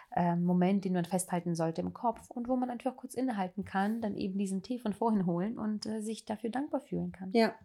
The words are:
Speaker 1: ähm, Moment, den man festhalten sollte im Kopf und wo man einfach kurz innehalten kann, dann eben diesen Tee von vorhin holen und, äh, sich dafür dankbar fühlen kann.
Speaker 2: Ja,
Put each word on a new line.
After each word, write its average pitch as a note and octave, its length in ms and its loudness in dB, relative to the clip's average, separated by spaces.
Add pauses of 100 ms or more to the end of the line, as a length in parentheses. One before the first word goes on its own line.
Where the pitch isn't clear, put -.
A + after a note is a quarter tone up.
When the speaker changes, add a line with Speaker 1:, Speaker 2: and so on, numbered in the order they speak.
(160)
Speaker 1:
ähm, F3 280 4
Moment, F3+ 400 4
den F#3 100 0
man E3+ 120 2
festhalten F3 480 0
sollte E3 280 0
im F3+ 120 -4
Kopf - 360 -2
und A#3+ 180 -6
wo B3+ 80 2
man B3 140 0
einfach A#3+ 260 -4
kurz - 180 -14
innehalten G3 500 -2
kann, G#3+ 380 0
dann G3+ 140 -2
eben G3 220 -2
diesen F#3+ 240 -2
Tee B3 160 -6
von G#3+ 140 -2
vorhin G#3+ 340 2
holen F3+ 320 0
und, G#3+ 280 -4
äh, A3 160 -4
sich G#3+ 240 -8
dafür G#3+ 240 -4
dankbar C#4 320 -4
fühlen F3 300 -4
kann. F#3+ 220 -8
Speaker 2:
Ja, A3+ 200 6 (100)